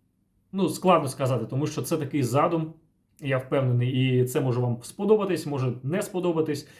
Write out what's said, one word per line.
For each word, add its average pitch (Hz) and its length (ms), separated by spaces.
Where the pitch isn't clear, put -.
ну, 185 180
складно 156 400
сказати, 117 360
тому 139 220
що 139 140
це - 160
такий 147 260
задум, 156 500
я 135 180
впевнений, 127 540
і 127 340
це 143 160
може 123 180
вам 120 220
сподобатись, 202 640
може 131 280
не 160 180
сподобатись. 160 640